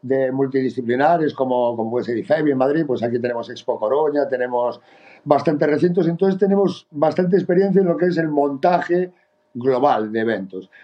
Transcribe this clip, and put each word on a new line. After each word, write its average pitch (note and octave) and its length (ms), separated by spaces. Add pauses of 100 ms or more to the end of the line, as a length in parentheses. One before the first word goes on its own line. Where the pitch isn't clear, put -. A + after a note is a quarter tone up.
de C3 300
multidisciplinares, C3+ 1000
como, B2 440
como A2+ 160
puede A#2+ 140
ser A#2 120
ifebi D3+ 320
en C3 80
Madrid, D3 260
pues B2 200
aquí A#2+ 160
tenemos A#2+ 300
Expo A#2 280
Coruña, C#3+ 480
tenemos B2 540 (420)
bastantes D3 460
recintos, E3+ 400
entonces F#3+ 320
tenemos G3 500
bastante E3 460
experiencia F#3 440
en F#3+ 60
lo E3+ 100
que E3+ 100
es E3+ 120
el D#3+ 100
montaje F3 840 (420)
global B2 560
de A2+ 100
eventos. F#2+ 500 (140)